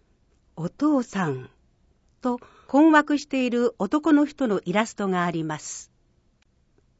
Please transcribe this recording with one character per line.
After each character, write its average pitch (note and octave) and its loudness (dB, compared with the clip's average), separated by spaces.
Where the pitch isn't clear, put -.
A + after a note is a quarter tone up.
「お E3 -8
父 C#4+ 0
さ F#3+ -4
ん」 C3 -8
と B3 -4
困 D4+ 6
惑 D4 4
し - -14
て C4 -2
い A#3+ -4
る A#3+ 0
男 D4+ 0
の D4 4
人 C#4 -4
の G3+ -2
イ F3 -4
ラ G#3+ 0
ス - -14
ト G3+ -6
が F3+ 0
あ F3 -2
り E3 -4
ま D#3 -8
す。 - -18